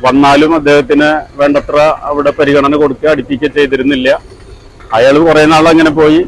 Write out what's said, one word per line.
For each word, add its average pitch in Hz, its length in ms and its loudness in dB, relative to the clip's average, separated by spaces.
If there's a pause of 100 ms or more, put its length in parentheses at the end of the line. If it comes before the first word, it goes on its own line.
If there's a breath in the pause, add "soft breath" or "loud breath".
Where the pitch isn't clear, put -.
വന്നാലും 143 500 2
അദ്ദേഹത്തിന് 147 560 0 (300)
വേണ്ടത്ര 143 360 0 (320)
അവിടെ 143 300 -4
പരിഗണന 143 420 0
കൊടുക്കുക, 147 320 -2
അടുപ്പിക്കുക 139 440 -6
ചെയ്തിരുന്നില്ല. 135 520 -2 (880)
അയാൾ 131 180 2 (120)
കുറെ 151 260 2
നാൾ 156 180 2
അങ്ങനെ 160 280 2
പോയി. 156 300 2